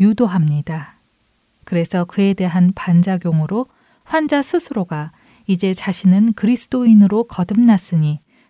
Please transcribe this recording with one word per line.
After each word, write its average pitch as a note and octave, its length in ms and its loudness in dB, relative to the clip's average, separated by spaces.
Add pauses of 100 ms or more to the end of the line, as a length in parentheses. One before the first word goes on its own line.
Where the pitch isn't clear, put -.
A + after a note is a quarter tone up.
유도합니다. E3+ 920 0 (720)
그래서 F3 420 -4
그에 G3 260 0
대한 F3+ 420 0
반작용으로 F3 920 0 (380)
환자 D4+ 360 -2
스스로가 F3 720 -6 (340)
이제 F#3+ 280 -2
자신은 G3 580 0
그리스도인으로 A3+ 920 2
거듭났으니 F3+ 960 0 (300)